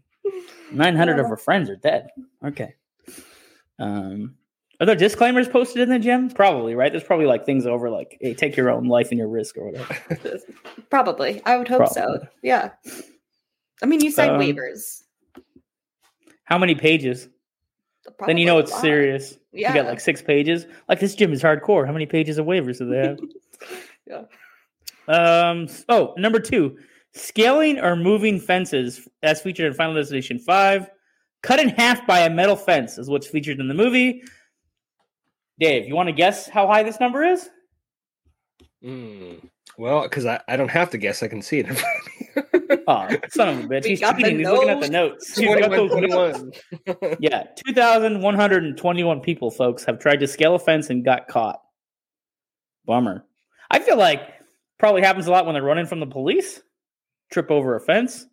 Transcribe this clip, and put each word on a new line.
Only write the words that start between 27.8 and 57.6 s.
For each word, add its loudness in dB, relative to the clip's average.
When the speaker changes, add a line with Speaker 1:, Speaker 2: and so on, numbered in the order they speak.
Speaker 1:
moving 0
fences, -4
as 0
featured -4
in -2
Final -2
Destination -6
five. 2
Cut 2
in 2
half 0
by 4
a 4
metal 2
fence -2
is -12
what's -4
featured -6
in -6
the -4
movie. 0
Dave, 2
you -8
wanna -2
guess 0
how 0
high 4
this -6
number -2
is? 0
Speaker 3:
Hmm. -16
Well, 0
'cause -6
I, -2
I -2
don't -2
have 0
to -6
guess. -4
I -4
can -10
see -2
it -6
in -8
front -4
of -14
me. 0
<laughs> -12
Speaker 1:
Aw, 0
son 2
of -4
a -12
bitch. -4
Speaker 2:
We -2
Speaker 1:
He's -2
Speaker 2:
got 2
the 0
Speaker 1:
cheating. 2
He's -2
looking 4
at -2
the -4
Speaker 2:
notes. -2
Speaker 1:
notes. -
He's 2
got 2
those 2
notes. 0
Speaker 3:
Twenty-one 0
twenty-one. -6
<laughs> -16
Speaker 1:
Yeah, -2
two -4
thousand 2
one 2
hundred 2
and -8
twenty-one -2
people, -4
folks, -2
have -2
tried 4
to 2
scale 2
a -6
fence 0
and -4
got 0
caught. -2
Bummer. -2
I 4
feel 2
like 4
probably 4
happens 2
a -2
lot 4
when -2
they're -4
running 0
from -8
the -6
police. -4
Trip -4
over 0